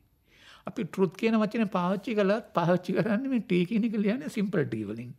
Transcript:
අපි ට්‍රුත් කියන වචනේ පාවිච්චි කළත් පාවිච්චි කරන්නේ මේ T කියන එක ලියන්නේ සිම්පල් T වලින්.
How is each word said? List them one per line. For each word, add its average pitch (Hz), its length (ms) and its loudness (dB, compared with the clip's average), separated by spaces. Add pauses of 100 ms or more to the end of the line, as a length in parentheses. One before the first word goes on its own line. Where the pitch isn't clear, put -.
(640)
අපි - 200 -8
ට්‍රුත් 185 320 0
කියන 226 200 0
වචනේ 214 320 2
පාවිච්චි 190 480 -2
කළත් 196 380 0
පාවිච්චි 175 400 2
කරන්නේ 220 360 0
මේ 247 120 0
T 180 240 2
කියන 226 200 0
එක 226 100 -2
ලියන්නේ 226 340 0
සිම්පල් 196 360 -2
T 117 180 -4
වලින්. 117 360 -8